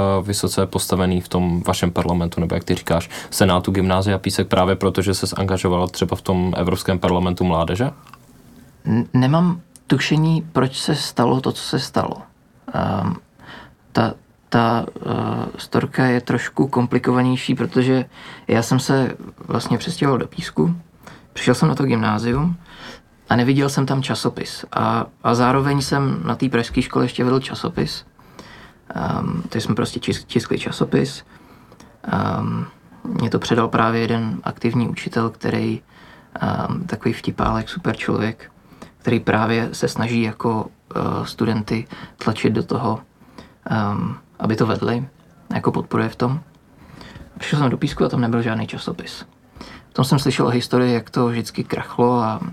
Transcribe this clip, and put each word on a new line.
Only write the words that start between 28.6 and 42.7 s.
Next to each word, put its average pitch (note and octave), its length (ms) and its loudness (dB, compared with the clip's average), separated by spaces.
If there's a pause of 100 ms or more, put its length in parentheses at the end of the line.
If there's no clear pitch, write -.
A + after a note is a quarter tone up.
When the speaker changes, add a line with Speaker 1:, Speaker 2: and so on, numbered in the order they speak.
Speaker 2:
Ehm, - 540 -2
takže A2+ 160 -4
jsme A2 100 -2
prostě - 240 -4
čis-, - 260 -4
tiskli - 340 -2
časopis. - 640 -2 (800)
Ehm, - 640 -2 (380)
mě A#2+ 260 -2
to A#2 100 0
předal A#2 280 2
právě A2+ 340 2
jeden A2+ 420 0
aktivní A#2 460 0
učitel, - 400 -2
který, A2 520 -2 (600)
ehm, - 420 -2
takový - 300 -4
vtipálek, A2 560 -2
super A2+ 260 -4
člověk, - 560 -4 (460)
který A#2 220 0
právě A2+ 520 2
se - 160 -2
snaží A#2 340 0
jako, A2 440 -2 (300)
eh, - 40 -2 (260)
studenty A2+ 640 -2 (300)
tlačit - 360 0
do - 100 0
toho, A2 360 -2 (680)